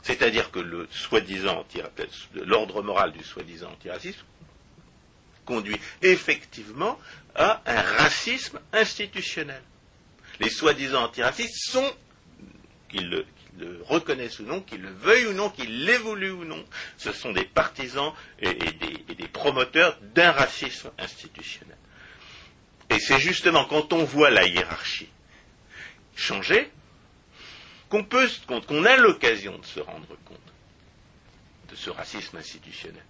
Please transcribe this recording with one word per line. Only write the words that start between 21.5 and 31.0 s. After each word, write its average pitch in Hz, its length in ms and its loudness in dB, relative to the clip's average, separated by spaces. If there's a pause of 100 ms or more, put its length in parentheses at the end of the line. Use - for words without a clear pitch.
Et 107 80 4
c'est 139 200 4
justement 165 460 4
quand 151 280 0
on 160 100 4
voit 143 260 6
la 95 160 8
hiérarchie 85 640 -4 (1040)
changer - 540 2 (1200)
qu'on 208 140 0
peut, 240 260 4 (180)
qu'on, 120 140 -4
qu'on 151 240 0
a 254 120 10
l'occasion 117 600 4
de - 80 -18
se - 140 -10
rendre 82 280 -12 (180)
compte - 140 -20 (1300)